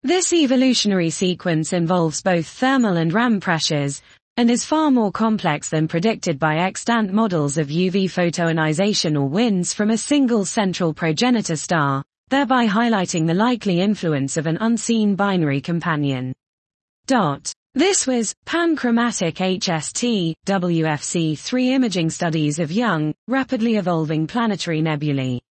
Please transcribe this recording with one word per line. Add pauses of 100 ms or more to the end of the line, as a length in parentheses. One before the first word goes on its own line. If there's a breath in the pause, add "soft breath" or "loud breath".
This
evolutionary
sequence
involves
both
thermal
and
RAM
pressures, (340 soft breath)
and
is
far
more
complex
than
predicted
by
extant
models
of
U
V
photoionization
or
winds
from
a
single
central
progenitor
star, (240)
thereby
highlighting
the
likely
influence
of
an
unseen
binary
companion. (720)
Dot. (200)
This
was (120)
Panchromatic
H
S
T,
W
F
C
three
imaging
studies
of
young, (160)
rapidly
evolving
planetary
nebulae. (140)